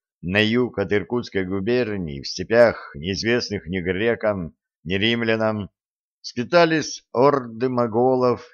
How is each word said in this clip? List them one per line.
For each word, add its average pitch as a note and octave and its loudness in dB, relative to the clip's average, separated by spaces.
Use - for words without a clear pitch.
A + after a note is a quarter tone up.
на F2+ 0
юг A2+ 0
от G2 -2
Иркутской G2+ -2
губернии, G2 -4
в - -12
степях, A2 2
неизвестных G2 -2
ни F#2 -4
грекам, G2 -2
ни E2+ -4
римлянам, A2 0
скитались D#3+ 0
орды B2+ 2
моголов, B2 2